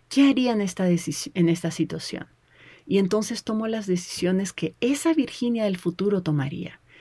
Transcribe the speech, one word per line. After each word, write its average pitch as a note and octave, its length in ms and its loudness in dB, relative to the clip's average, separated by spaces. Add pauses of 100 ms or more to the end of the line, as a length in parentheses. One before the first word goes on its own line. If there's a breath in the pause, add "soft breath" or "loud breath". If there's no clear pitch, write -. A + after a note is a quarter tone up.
¿Qué C#4 200 6
haría B3 240 2
en G#3 100 2
esta F#3 260 0
deci-, E3+ 460 0
en E3+ 160 4
esta E3+ 200 -2
situación? - 560 -6 (600 soft breath)
Y F#3+ 100 2
entonces G#3 480 0
tomo A3 240 -2
las A3 180 -4
decisiones F#3 680 -2
que - 260 -6
esa C#4+ 320 2
Virginia A#3+ 520 0
del F#3+ 120 0
futuro F#3+ 460 0
tomaría D3+ 580 -4 (200 soft breath)